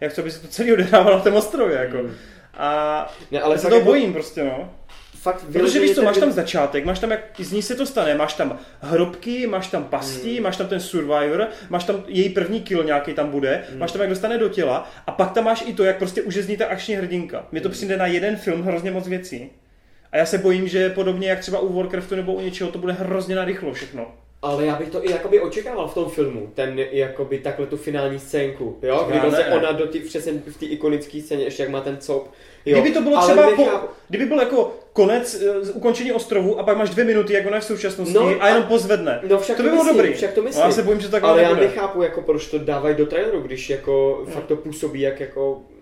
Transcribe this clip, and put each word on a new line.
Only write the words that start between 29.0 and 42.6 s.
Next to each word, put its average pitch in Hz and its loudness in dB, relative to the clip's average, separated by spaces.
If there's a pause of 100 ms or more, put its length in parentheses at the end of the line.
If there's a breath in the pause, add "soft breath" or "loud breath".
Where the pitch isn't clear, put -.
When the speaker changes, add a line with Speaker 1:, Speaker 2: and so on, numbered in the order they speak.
Speaker 2:
Kdy 135 2
Speaker 1:
Já - 2
Speaker 2:
prostě 151 4
Speaker 1:
ne. 175 4
Speaker 2:
ona 156 2
do 156 -2
ty, 156 -6
přesně 156 -6 (140)
v - -18
té 156 -10
ikonické 151 -4
scéně, 147 -4
ještě 135 -4
jak 135 -4
má 135 -6
ten 139 -6
cop, - -6 (340 loud breath)
jo. 143 6
Speaker 1:
Kdyby 302 4
to 320 2
bylo 285 2
Speaker 2:
Ale - 6
Speaker 1:
třeba 294 8
po, 285 6
Speaker 2:
nechápu 202 0 (220 loud breath)
Speaker 1:
kdyby 214 -2
byl 277 2
jako 247 2 (180)
konec, 214 2
eh, 202 0
z-, 202 -4
ukončení 240 0
ostrovu 214 0
a 196 -4
pak 202 4
máš 208 0
dvě 196 2
minuty, 214 2
jak 196 2
ona 202 -2
je 214 -2
v 214 -8
současnosti 190 -2
Speaker 2:
No 190 4
Speaker 1:
a 202 6
jenom 226 6
Speaker 2:
a - -6
Speaker 1:
pozvedne. 196 2 (100)
Speaker 2:
no 196 6
však 220 -2
Speaker 1:
To 240 2
by 269 4
Speaker 2:
to 330 4
Speaker 1:
bylo 320 6
Speaker 2:
myslím, 294 6
Speaker 1:
dobrý. 160 2
Speaker 2:
však 196 -2
to 214 0
Speaker 1:
No, 214 0
Speaker 2:
myslím. 285 4
Speaker 1:
já - 6
se 208 2
bojím, 202 2
že 202 -6
takhle 196 4
Speaker 2:
Ale 165 8
já 170 8
Speaker 1:
nebude. 165 4
Speaker 2:
nechápu, 196 -2
jako 165 0
proč 156 0
to 151 -2
dávají 143 0